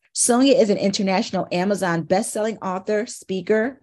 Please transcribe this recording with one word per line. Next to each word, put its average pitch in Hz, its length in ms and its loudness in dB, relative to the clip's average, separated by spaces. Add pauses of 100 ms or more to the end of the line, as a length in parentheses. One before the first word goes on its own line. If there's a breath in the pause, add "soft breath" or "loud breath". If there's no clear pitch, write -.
(140)
Sonia 254 420 4
is 214 160 4
an 196 80 0
international 190 720 -2
Amazon 180 500 0
best-selling 208 560 -2
author, 190 480 -4
speaker, 220 760 -4